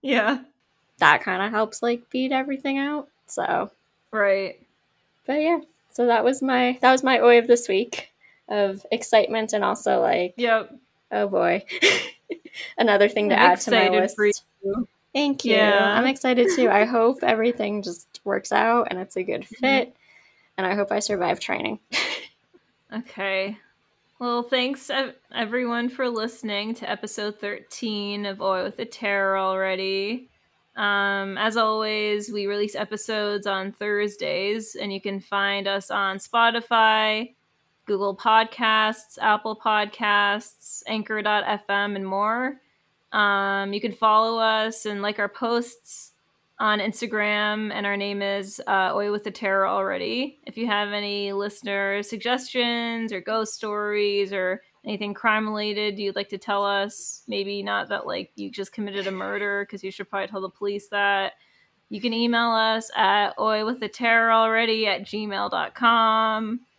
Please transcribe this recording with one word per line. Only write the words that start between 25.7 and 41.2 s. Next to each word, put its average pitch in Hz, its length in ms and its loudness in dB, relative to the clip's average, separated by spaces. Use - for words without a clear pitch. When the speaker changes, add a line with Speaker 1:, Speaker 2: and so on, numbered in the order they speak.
Speaker 1:
for 247 200 -2
listening 220 680 -6
to 226 140 -10
episode 208 500 -6
thirteen 208 880 -8
of 196 160 -8
Oi 185 220 0
with 190 120 -6
the 226 100 -8
Terror 196 520 -2
already. 190 920 -2
Um, 202 600 0
as 214 180 0
always, 214 760 0
we 202 160 -4
release 208 280 -2
episodes 208 720 -4
on 196 260 -4
Thursdays, 208 1040 -2
and 202 160 -8
you 196 80 -6
can 196 200 -6
find 196 480 -2
us 196 240 -4
on 196 260 -2
Spotify, 226 1160 2
Google 202 320 -2
Podcasts, 220 1040 2
Apple 214 420 0
Podcasts, 208 1200 0
Anchor 214 340 -4